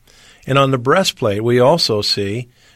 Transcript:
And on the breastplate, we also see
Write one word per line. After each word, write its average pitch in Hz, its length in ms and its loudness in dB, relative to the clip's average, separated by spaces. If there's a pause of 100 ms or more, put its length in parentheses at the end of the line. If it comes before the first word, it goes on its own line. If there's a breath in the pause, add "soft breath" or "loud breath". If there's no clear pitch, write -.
(440 soft breath)
And 135 140 -2
on 135 140 2
the 131 60 0
breastplate, 120 640 -2
we 120 160 2
also 123 420 2
see 101 460 -4 (280 soft breath)